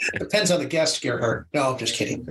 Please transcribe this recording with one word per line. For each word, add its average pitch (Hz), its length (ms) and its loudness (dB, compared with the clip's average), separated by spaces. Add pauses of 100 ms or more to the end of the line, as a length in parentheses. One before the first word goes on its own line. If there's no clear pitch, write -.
(180)
Depends 196 320 2
on 175 80 4
the 135 80 -2
guest, 156 360 0
Gerhard. 117 520 0
No, 135 180 2
I'm 123 60 -4
just 113 160 -2
kidding. - 360 -4